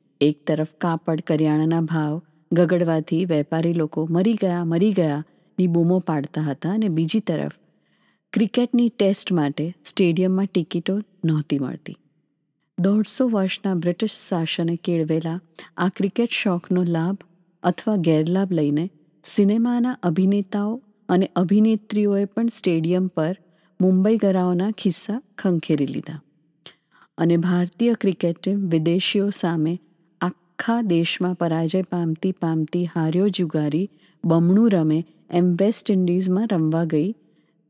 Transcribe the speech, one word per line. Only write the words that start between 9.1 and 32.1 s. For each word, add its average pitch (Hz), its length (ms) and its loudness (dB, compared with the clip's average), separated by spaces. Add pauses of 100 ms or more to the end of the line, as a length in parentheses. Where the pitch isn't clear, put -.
માટે 156 520 -2
સ્ટેડિયમમાં 185 600 2
ટિકિટો 185 560 -2 (240)
નહોતી 151 340 0
મળતી. - 380 -8 (840)
દોઢસો 208 500 0
વર્ષના 196 460 -2
બ્રિટિશ 175 360 -2
શાસને 170 680 -2
કેળવેલા 165 640 -2 (360)
આ 180 120 0
ક્રિકેટ 202 420 -2
શોખનો 180 520 -2
લાભ 170 340 -2 (460)
અથવા 208 340 0
ગેરલાભ 170 560 2
લઈને 156 380 0 (340)
સિનેમાના 240 800 0
અભિનેતાઓ 202 800 0 (260)
અને - 280 -2
અભિનેત્રીઓએ 208 880 0
પણ 233 240 -4
સ્ટેડિયમ 180 580 0
પર 170 300 -4 (440)
મુંબઈગરાઓના 185 880 2
ખિસ્સા 214 520 -4 (160)
ખંખેરી 160 480 0
લીધા. 151 360 -10 (960)
અને 170 180 4
ભારતીય 180 580 0
ક્રિકેટ 175 480 -2
ટીમ 196 260 -2
વિદેશીઓ 170 640 0
સામે 170 500 -2 (400)
આખા 233 600 -4
દેશમાં 180 520 0
પરાજય 165 480 0
પામતી 175 500 -2